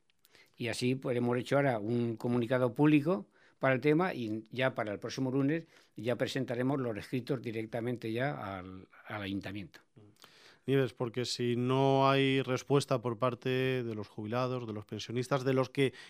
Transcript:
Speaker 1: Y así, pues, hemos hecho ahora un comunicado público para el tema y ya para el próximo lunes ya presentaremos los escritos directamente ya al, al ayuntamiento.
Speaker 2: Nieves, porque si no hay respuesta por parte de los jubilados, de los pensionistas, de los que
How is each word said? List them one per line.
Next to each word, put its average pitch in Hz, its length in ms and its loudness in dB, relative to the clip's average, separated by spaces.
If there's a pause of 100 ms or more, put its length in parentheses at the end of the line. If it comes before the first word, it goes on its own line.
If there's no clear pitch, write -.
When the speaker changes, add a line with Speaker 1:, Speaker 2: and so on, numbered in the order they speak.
(560)
Speaker 1:
Y 117 140 -6
así, 123 260 0
pues, 135 220 -4
hemos 120 220 2
hecho 135 180 0
ahora 139 200 4
un 117 380 0
comunicado 123 580 2
público 151 540 4 (320)
para 131 140 4
el 131 80 0
tema 156 320 2
y 110 360 -6
ya 131 260 0
para 107 180 -4
el 98 60 -6
próximo 131 300 -4
lunes 139 360 0 (320)
ya 117 180 0
presentaremos 127 640 -2
los 120 160 -4
escritos 127 460 -4
directamente 113 720 -4
ya 120 460 -4
al, 92 280 -16 (200)
al 107 160 -8
ayuntamiento. 98 580 -8 (840)
Speaker 2:
Nieves, 131 260 2
porque 120 320 -4
si 120 300 -2
no 135 520 4
hay 135 360 4
respuesta 127 580 0
por 117 160 -4
parte 123 320 -2
de 127 460 -2
los 104 120 -8
jubilados, 123 600 -4
de 107 60 -6
los 104 120 -8
pensionistas, 123 580 -2
de 131 120 2
los 131 160 2
que 135 200 2 (180)